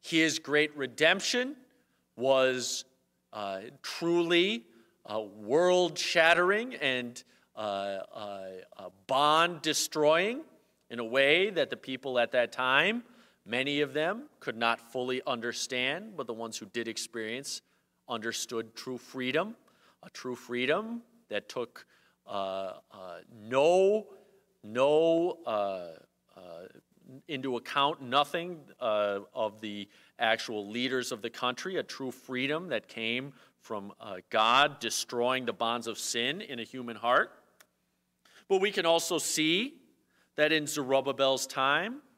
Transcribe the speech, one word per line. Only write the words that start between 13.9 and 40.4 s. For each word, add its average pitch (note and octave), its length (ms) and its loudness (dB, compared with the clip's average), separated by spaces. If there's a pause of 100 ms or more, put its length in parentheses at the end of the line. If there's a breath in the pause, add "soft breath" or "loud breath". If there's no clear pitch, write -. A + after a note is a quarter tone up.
them, F#3 340 -2 (100)
could - 180 -6
not A#2 240 2 (120)
fully B2+ 340 -2
understand, C3 880 -4
but C3 120 -8
the A#2 60 -6
ones A2+ 220 -10
who A#2 100 -12
did A#2 200 -6
experience A2+ 760 -8 (460)
understood A2+ 680 -6
true C3 200 -10
freedom, C3+ 600 -4 (480 soft breath)
a - 60 -18
true B2+ 260 -8
freedom E3+ 680 -2 (260)
that G#2 200 -6
took, - 360 -10 (440 soft breath)
uh, F#2+ 440 -6 (180)
uh, F#2 280 -14 (220)
no, F3 640 4 (600 loud breath)
no, D#3 840 2
uh, G2 440 -2 (460)
uh, F#2+ 40 -20 (880)
into C3+ 280 -4
account C#3 460 0
nothing, D3 560 -2 (220)
uh, G#2 400 0 (120)
of G#2+ 280 -4
the G#2 280 -10 (300 soft breath)
actual A2+ 500 -2
leaders B2 440 -4
of G#2+ 100 -10
the A#2 80 -6
country, B2+ 460 -6
a C3 80 -2
true C3 260 -8
freedom C#3 580 -6
that A#2 200 -4
came A#2+ 440 -6 (280 soft breath)
from, G2+ 400 -10
uh, G#2 160 -12 (120)
God B2 520 4
destroying B2 640 -2
the A#2 80 -4
bonds A#2 340 -2
of A2 120 -8
sin C3 420 -4
in C#3 180 -12
a A2+ 60 -8
human A#2 320 -12
heart. B2 340 2 (1160 soft breath)
But F#3+ 120 4
we G3+ 120 2
can F#3 140 0
also E3 320 4
see E3+ 560 0 (600)
that D3+ 160 2